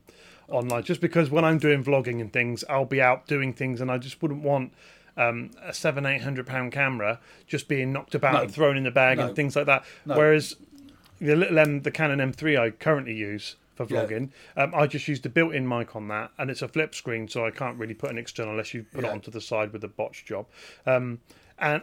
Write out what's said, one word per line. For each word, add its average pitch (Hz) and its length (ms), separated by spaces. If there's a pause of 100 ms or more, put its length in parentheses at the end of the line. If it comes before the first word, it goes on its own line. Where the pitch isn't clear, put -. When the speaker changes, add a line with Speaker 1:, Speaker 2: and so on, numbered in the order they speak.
(480)
Speaker 1:
online. 120 340
Just - 180
because 165 300
when 160 140
I'm 160 140
doing 143 260
vlogging 127 360
and 110 120
things, 120 360
I'll 135 160
be 135 160
out 131 260
doing 135 260
things, 127 280
and 127 100
I 127 80
just 131 240
wouldn't 147 200
want, 139 300 (440)
um, 120 340 (120)
a 170 120
seven, 139 320
eight 135 160
hundred 131 240
pound 127 260
camera 120 480 (260)
just - 220
being 135 240
knocked 143 220
about 139 200
Speaker 2:
No. 131 80
Speaker 1:
and - 100
thrown 143 240
in 135 80
the 127 60
bag 131 280
Speaker 2:
No. 120 80
Speaker 1:
and 110 100
things 139 180
like 143 120
that. 135 180 (220)
Speaker 2:
No. 143 100
Speaker 1:
Whereas 151 400 (640)
the 151 160
little 175 220
M, 147 240
the 147 100
Canon 143 280
M 131 120
three 151 240
I 117 140
currently 135 440
use 104 420 (180)
for 123 140
Speaker 2:
Yeah. - 160
Speaker 1:
vlogging, 110 240 (280)
um, 139 180
I 151 120
just 143 220
used 143 160
a 135 60
built-in 156 380
mic 120 280
on 107 120
that, 107 300
and 139 120
it's 123 120
a 131 60
flip 151 260
screen, 113 340
so 117 180
I 113 40
can't 120 280
really 110 160
put 139 160
an 117 80
external 117 340
unless 110 220
you 117 180
put 127 120
it - 20
Speaker 2:
Yeah. 107 80
Speaker 1:
onto 107 160
the 110 100
side 107 320
with 104 120
a 101 40
botch - 380
job. 104 200 (400)
Um, 123 340 (380)
and 151 240